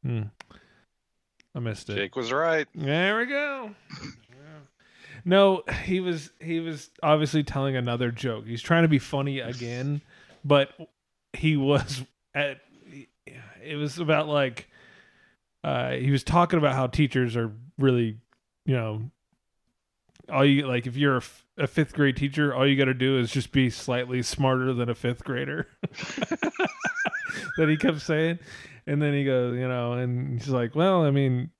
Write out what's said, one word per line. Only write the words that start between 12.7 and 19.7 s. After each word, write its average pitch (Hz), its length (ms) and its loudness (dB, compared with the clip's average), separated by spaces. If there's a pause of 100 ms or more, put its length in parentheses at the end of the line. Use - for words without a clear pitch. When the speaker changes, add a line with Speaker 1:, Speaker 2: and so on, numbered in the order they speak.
Speaker 1:
it 147 140 -10
was 147 240 -4
about, 156 300 2
like, 139 400 0 (920)
uh, 127 300 -2
he 127 180 -2
was 135 120 0
talking 175 340 2
about 147 160 2
how 131 140 0
teachers 127 480 0
are 117 160 -2 (260)
really, 120 400 0 (480)
you 135 100 0
know, 110 260 -6 (1300)